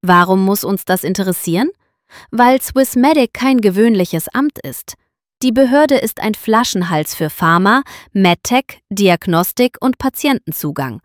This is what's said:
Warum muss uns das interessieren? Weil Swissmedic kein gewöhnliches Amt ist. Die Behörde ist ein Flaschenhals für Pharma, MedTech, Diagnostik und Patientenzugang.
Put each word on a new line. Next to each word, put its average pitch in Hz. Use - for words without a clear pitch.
Warum 185
muss 196
uns 190
das 185
interessieren? 185
Weil 247
Swissmedic 262
kein 254
gewöhnliches 196
Amt 277
ist. -
Die 254
Behörde 269
ist -
ein 214
Flaschenhals 180
für 156
Pharma, 185
MedTech, 196
Diagnostik 185
und 262
Patientenzugang. 151